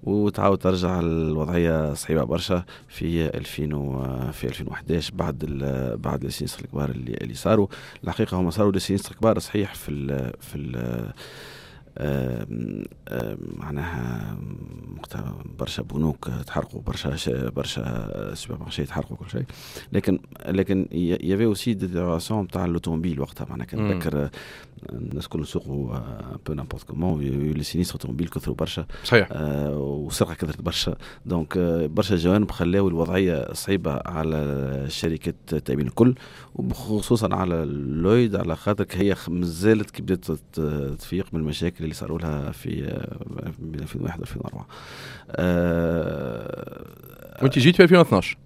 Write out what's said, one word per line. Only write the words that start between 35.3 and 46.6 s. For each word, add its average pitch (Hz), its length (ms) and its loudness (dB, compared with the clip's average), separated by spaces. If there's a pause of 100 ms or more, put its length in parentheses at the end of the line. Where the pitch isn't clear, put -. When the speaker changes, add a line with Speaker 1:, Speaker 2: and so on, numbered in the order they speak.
Speaker 1:
التأمين 71 340 0
الكل، 120 280 6 (400)
وبخصوصا 107 800 2
على 87 300 2 (240)
لويد، 98 480 6
على 82 200 0
خاطر 101 360 0
هي 95 220 4
خ-، - 140 -10
مازالت 90 600 4
كي - 120 -10
بدات 95 220 0
تت-، - 360 -4 (380)
تفيق 92 340 -4
من 82 80 0
المشاكل 80 440 -2
اللي 78 100 -4
صاروا 80 240 -4
لها 76 340 -2
في، - 320 -6
آه، - 320 -6 (420)
بين - 220 -8
ألفين - 200 -6
وواحد - 200 -4
وألفين - 240 -8
وأربعة. - 220 -10 (640)
آه، 82 1600 0 (560)